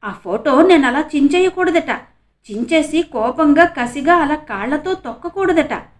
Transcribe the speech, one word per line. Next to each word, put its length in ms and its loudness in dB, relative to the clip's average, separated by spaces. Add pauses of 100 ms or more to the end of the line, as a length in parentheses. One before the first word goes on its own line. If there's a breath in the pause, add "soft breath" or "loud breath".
ఆ 80 -10
ఫోటో 420 -4 (100)
నేను 240 6
అలా 140 -2
చించేయకూడదట. 880 0 (560)
చించేసి 560 -2
కోపంగా 640 2
కసిగా 500 -2
అలా 200 2
కాళ్లతో 600 -6
తొక్కకూడదట 800 -2 (260)